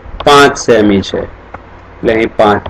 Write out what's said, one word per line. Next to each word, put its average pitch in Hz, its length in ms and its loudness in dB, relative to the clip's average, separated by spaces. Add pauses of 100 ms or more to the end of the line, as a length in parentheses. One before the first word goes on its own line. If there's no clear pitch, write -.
(240)
પાંચ 139 340 4
સેમી 104 440 2
છે - 200 -8
એટલે - 920 -10
અહીં 110 240 -2
પાંચ 104 320 0